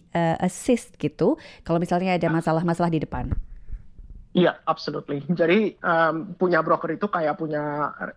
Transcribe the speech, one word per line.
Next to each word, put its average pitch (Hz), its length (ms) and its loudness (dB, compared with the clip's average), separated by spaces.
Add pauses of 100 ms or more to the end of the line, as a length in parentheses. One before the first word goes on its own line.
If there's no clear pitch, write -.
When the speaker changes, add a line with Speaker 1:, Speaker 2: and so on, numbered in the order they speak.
(120)
Speaker 1:
eh, 165 320 2
assist - 560 0
gitu, 180 400 0 (240)
kalau 165 160 0
misalnya 180 400 0
ada 170 80 0
masalah-masalah 165 640 0
di 160 100 0
depan? 127 300 -6 (1040)
Speaker 2:
Iya, 175 340 2
absolutely. 143 640 -6
Jadi, 175 460 4
em, 165 580 0
punya 175 240 4
broker 165 320 0
itu - 160 -4
kayak 156 320 -2
punya, 147 480 -2 (280)